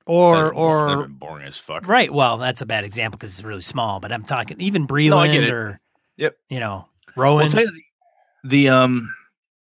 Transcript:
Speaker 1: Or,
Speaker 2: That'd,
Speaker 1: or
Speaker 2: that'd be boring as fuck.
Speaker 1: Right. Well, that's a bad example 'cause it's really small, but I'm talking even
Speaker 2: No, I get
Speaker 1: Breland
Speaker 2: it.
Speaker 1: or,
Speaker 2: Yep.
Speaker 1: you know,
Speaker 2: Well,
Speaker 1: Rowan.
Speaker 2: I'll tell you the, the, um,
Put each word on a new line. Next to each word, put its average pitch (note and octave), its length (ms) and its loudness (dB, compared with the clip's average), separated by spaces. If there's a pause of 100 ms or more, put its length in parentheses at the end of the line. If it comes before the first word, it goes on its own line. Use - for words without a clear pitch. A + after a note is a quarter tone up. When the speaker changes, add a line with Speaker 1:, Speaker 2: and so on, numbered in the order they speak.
(100)
Speaker 1:
Or, F3 260 6
Speaker 2:
That'd, D#3 200 0
Speaker 1:
or D#3 320 2
Speaker 2:
that'd C#3 200 -2
be C#3+ 60 -18
boring C#3+ 320 -16
as C#3 100 -16
fuck. - 300 -12
Speaker 1:
Right. G3 260 2
Well, B2+ 240 2
that's B2 260 -4
a A2+ 40 -10
bad A2 180 -4
example A2 340 -8
'cause G#2+ 120 -14
it's F#2+ 140 -12
really G#2 160 -12
small, G#2+ 400 -4
but G2+ 100 -12
I'm A2+ 140 -8
talking B2+ 360 -8
even F#3+ 300 -2
Speaker 2:
No, D3 280 4
I D3+ 100 4
get D3 140 2
Speaker 1:
Breland - 20 -
Speaker 2:
it. A#2 80 0
Speaker 1:
or, G#2+ 280 -8 (360)
Speaker 2:
Yep. D3+ 200 -4 (120)
Speaker 1:
you C3 100 -8
know, G2+ 300 -8 (280)
Speaker 2:
Well, C#3 200 4
Speaker 1:
Rowan. D3+ 80 4
Speaker 2:
I'll D3+ 60 0
tell A3 120 2
you G#3+ 80 0 (720)
the, C3+ 60 -14
the, C#3 220 4
um, B2+ 440 2 (460)